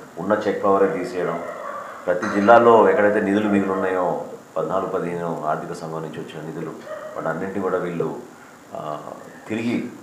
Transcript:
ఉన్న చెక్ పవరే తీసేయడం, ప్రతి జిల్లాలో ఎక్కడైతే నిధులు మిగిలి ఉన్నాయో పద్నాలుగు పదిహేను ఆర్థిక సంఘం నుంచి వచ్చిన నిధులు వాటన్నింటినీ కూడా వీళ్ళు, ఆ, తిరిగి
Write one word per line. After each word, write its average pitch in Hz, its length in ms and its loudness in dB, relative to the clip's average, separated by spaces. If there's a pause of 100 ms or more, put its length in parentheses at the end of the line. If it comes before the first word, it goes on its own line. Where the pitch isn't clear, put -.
(180)
ఉన్న 92 140 0
చెక్ 104 320 0
పవరే 95 340 4
తీసేయడం, 87 460 -4 (600)
ప్రతి 90 220 0
జిల్లాలో 110 600 8
ఎక్కడైతే 104 300 4
నిధులు 101 280 2
మిగిలి 98 240 2
ఉన్నాయో 92 540 0 (300)
పద్నాలుగు 90 340 -2
పదిహేను 85 540 -4
ఆర్థిక 82 280 -4
సంఘం 80 300 -8
నుంచి 78 180 -10
వచ్చిన 78 260 -12
నిధులు 78 240 -10 (460)
వాటన్నింటినీ 95 460 -6
కూడా 90 160 -2
వీళ్ళు, 85 420 -4 (540)
ఆ, 78 380 -10 (360)
తిరిగి 117 420 -4 (120)